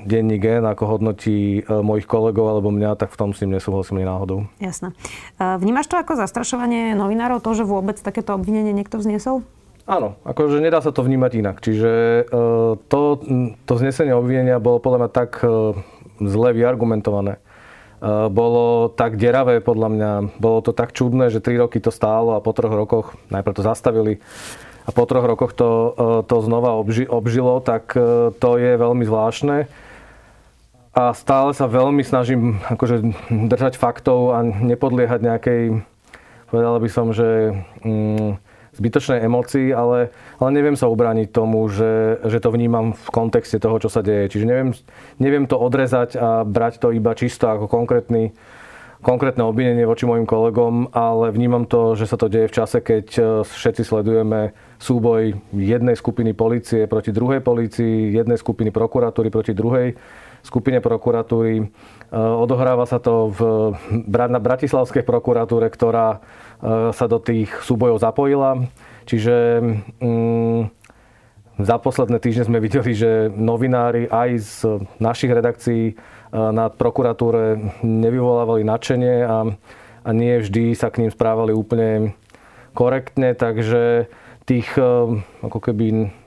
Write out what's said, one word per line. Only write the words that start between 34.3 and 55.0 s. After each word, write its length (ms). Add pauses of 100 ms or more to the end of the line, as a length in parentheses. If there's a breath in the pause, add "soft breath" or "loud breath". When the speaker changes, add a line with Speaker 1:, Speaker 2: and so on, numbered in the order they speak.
Speaker 1:
a 80
nepodliehať 800
nejakej, 400 (880 loud breath)
povedal 320
by 80
som, 240
že, 400 (320 loud breath)
mm, 560 (320 soft breath)
zbytočnej 480
emócii, 480
ale, 400 (320 loud breath)
ale 80
neviem 240
sa 160
ubrániť 400
tomu, 400
že, 560
že 160
to 80
vnímam 480
v 160
kontexte 480
toho, 160
čo 80
sa 160
deje. 320
Čiže 160
neviem, 240 (480 loud breath)
neviem 240
to 160
odrezať 560
a 240
brať 400
to 80
iba 240
čisto 320
ako 240
konkrétny, 640 (680 loud breath)
konkrétne 400
obvinenie 400
voči 240
mojim 200
kolegom, 680
ale 400
vnímam 320
to, 320
že 80
sa 80
to 160
deje 160
v 80
čase, 240
keď, 280 (120)
e, 40 (200)
všetci 400
sledujeme 720 (240 loud breath)
súboj 560 (160)